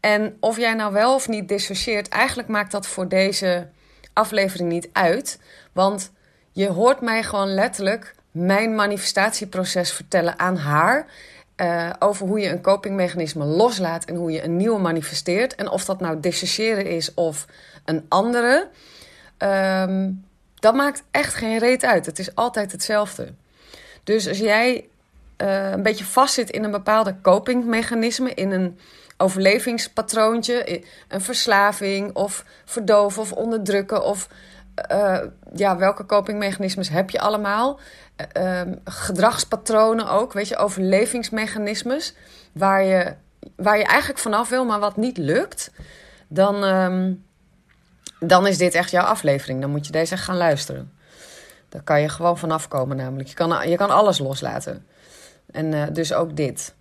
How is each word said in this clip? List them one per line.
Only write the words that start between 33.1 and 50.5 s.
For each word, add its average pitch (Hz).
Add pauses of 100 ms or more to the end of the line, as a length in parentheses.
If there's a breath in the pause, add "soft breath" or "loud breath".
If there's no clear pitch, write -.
of 220
onderdrukken 202
of, 196 (460 loud breath)
eh, 196 (340)
ja, 190
welke 196
copingmechanismes 196
heb 185
je -
allemaal? 214 (360 loud breath)
Eh, 185
ehm, 180 (100)
gedragspatronen 220
ook, 214
weet 202
je, -
overlevingsmechanismes 214 (380 loud breath)
waar 196
je, 190 (420)
waar 208
je 214
eigenlijk 277
vanaf 226
wil, 254
maar 208
wat 202
niet 247
lukt, 185 (580 loud breath)
dan, 196
ehm, 185 (1080)
dan 185
is 190
dit 156
echt 170
jouw 175
aflevering. 139
Dan 139
moet 147
je 147
deze 165
gaan 185
luisteren. 143 (760 loud breath)